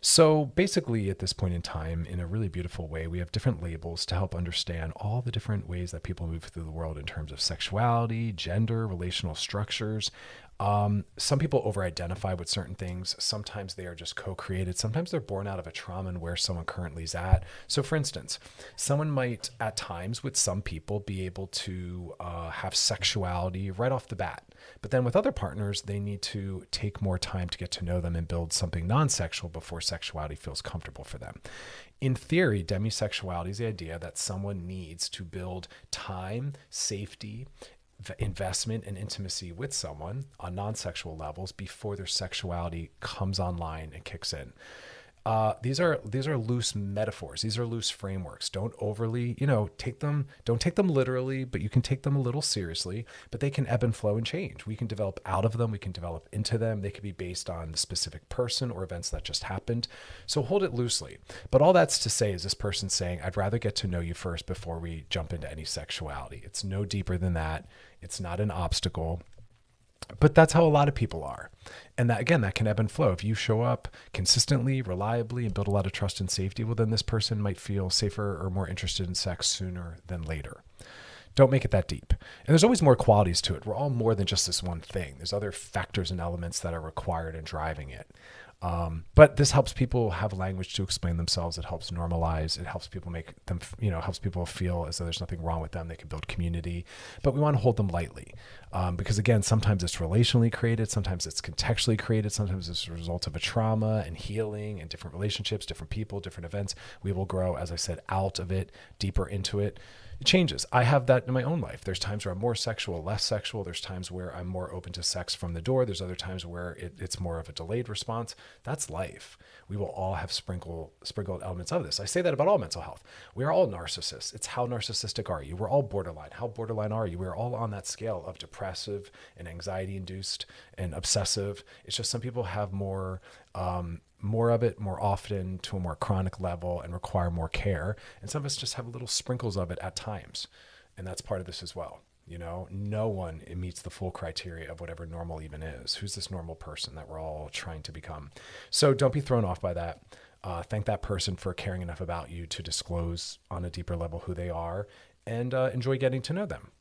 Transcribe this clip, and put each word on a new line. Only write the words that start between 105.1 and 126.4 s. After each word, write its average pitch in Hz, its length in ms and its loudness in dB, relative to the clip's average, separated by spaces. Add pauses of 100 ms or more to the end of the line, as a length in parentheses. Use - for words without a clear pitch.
relationships, 104 540 -2
different - 240 -8
people, 104 300 -4
different 87 260 -10
events. 98 280 -4 (280)
We 95 100 0
will 92 140 0
grow, 92 300 2
as 87 140 -4
I 85 60 -4
said, 85 320 -2
out 95 300 0
of 87 120 -4
it, 95 220 0 (260)
deeper - 300 2
into 101 300 -2
it. 101 200 0 (420)
It - 80 4
changes. - 420 6
I 123 140 8
have 127 220 6
that 127 200 8
in 127 80 0
my 127 80 4
own 143 180 0
life. - 220 -6
There's 95 160 -4
times 104 260 -2
where 98 80 -2
I'm 92 60 -4
more 117 160 2
sexual, 98 480 -2
less 98 220 0
sexual. 104 400 0
There's 87 160 -6
times 90 320 -6
where 90 220 -6
I'm 90 120 -6
more 90 260 -4
open 90 200 -8
to 87 100 -8
sex - 320 -2
from 85 200 -4
the 82 60 -4
door. 127 240 4
There's 101 160 -2
other 90 140 -4
times 90 320 -6
where 87 280 -8
it, 85 260 -10
it's - 180 -6
more 85 220 -4
of 80 80 -10
a 76 40 -14
delayed 101 360 -4
response. 110 480 -6 (260)
That's - 260 -4
life. - 480 -8 (320)
We 101 80 -6
will 101 120 -2
all 92 260 -2
have 82 160 -4
sprinkle, 85 640 -6 (100)
sprinkled 95 400 -4
elements 90 300 -4
of 165 100 2
this. - 160 -4
I 101 60 -4
say 180 180 2
that 175 100 4
about 147 140 4
all 196 120 6
mental 85 240 -4
health. - 200 -12 (320)
We 117 80 -4
are 147 80 2
all 175 160 6
narcissists. 85 640 -6
It's - 140 -6
how 123 220 0
narcissistic 113 640 -2
are 78 120 -2
you? 76 140 -8
We're 104 140 0
all 139 120 6
borderline. 85 480 -4
How 120 160 -8